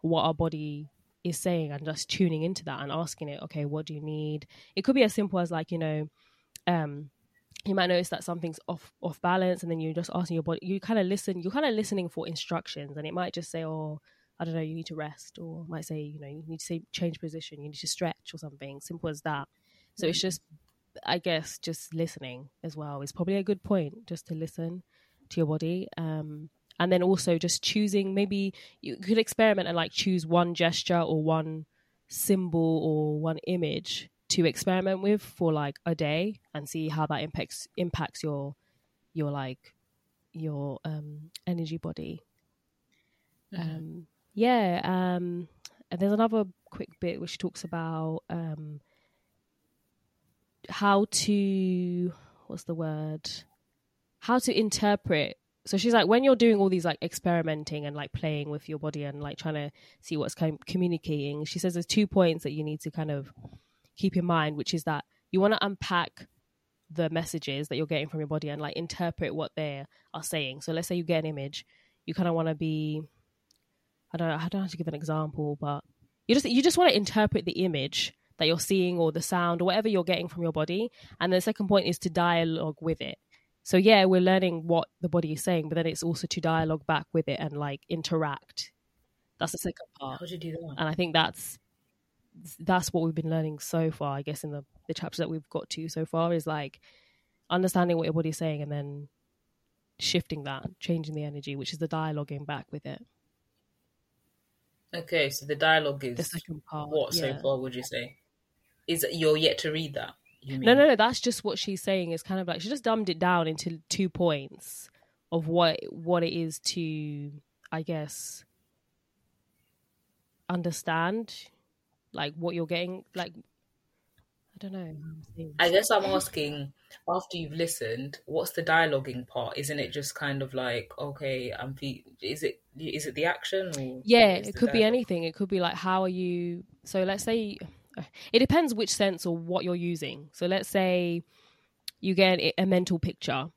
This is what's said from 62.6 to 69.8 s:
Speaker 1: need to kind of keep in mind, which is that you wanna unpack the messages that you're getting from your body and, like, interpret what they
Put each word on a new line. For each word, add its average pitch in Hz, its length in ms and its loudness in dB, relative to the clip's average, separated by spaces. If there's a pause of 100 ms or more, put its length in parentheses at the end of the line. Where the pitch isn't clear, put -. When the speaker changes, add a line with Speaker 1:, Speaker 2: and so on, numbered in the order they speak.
Speaker 1:
need 151 180 -6
to 156 100 -8
kind 156 200 -4
of 139 200 -6 (640)
keep 196 200 0
in 180 100 2
mind, 156 320 2
which - 160 -4
is 160 120 -2
that 151 200 -2 (260)
you 185 80 2
wanna 208 220 6
unpack 190 680 -2 (600)
the 160 200 0
messages 151 580 -4
that - 80 -6
you're 151 100 0
getting 151 220 -2
from 156 120 -8
your 147 80 -4
body 151 220 -4
and, 147 120 -6
like, 147 140 -8
interpret 165 600 -4
what 156 200 -6
they 143 300 -6 (280)